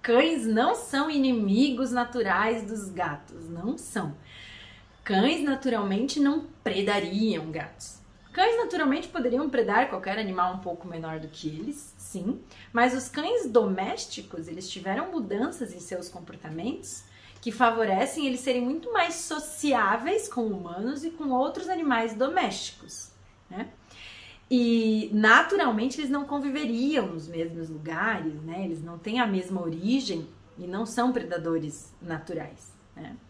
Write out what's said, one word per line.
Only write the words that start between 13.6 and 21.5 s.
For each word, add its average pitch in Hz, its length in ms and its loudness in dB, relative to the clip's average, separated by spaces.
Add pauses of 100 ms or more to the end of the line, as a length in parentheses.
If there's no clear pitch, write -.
eles 180 200 -10
tiveram 208 440 -4
mudanças 233 600 -2
em 180 60 -14
seus - 300 -8
comportamentos 165 960 -10 (360)
que 226 120 -6
favorecem 226 720 2
eles 247 140 0
serem 247 220 2
muito 330 280 -2
mais 359 260 2
sociáveis 285 1120 0
com 233 180 -2
humanos 202 580 -4
e 330 60 -4
com 302 180 -6
outros 262 400 0